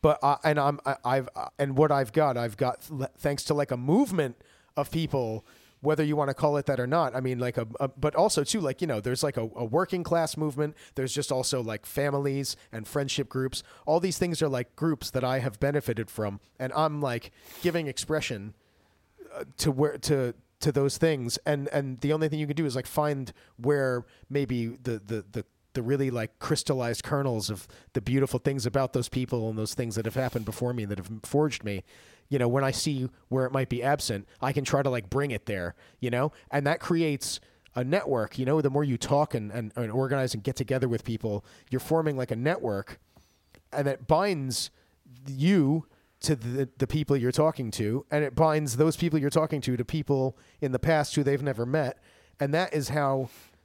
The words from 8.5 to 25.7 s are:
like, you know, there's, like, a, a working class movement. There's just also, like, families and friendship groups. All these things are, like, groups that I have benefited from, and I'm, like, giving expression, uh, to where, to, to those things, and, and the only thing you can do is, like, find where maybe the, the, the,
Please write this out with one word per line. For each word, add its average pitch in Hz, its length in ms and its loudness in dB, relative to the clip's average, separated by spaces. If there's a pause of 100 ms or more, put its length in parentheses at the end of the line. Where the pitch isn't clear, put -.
like, 143 220 -2
you 175 60 -2
know, 120 120 0
there's, 123 220 -2
like, 147 160 0
a, 113 180 -2
a 120 100 -4
working 170 380 0
class 165 320 0
movement. 151 400 -2 (200)
There's 131 180 -2
just 143 180 -2
also, 127 300 0
like, 110 240 -6
families 139 720 0 (140)
and 110 160 -10
friendship 143 420 -2
groups. 131 320 -2 (240)
All 160 140 4
these 175 180 0
things 175 240 0
are, 156 80 2
like, 127 260 -4
groups 156 360 -2
that 127 120 0
I 131 160 0
have 120 200 -4
benefited 135 500 0
from, 101 300 -4 (180)
and 131 160 -6
I'm, 151 280 0
like, 135 300 -4 (300)
giving 170 240 0
expression, 123 680 -4 (760)
uh, - 120 -10 (140)
to - 140 2
where, 139 280 2
to, 131 340 0 (280)
to 147 100 2
those 139 260 2
things, 135 480 2
and, 143 240 0
and 135 300 -2
the 143 140 2
only 156 160 2
thing 151 100 -2
you 151 80 -2
can 143 80 -2
do 160 100 0
is, 131 100 -2
like, 131 120 -6
find 147 460 -2 (240)
where 127 480 2 (240)
maybe 127 380 0
the, 120 380 -4
the, 107 260 -4
the, 104 140 -6 (280)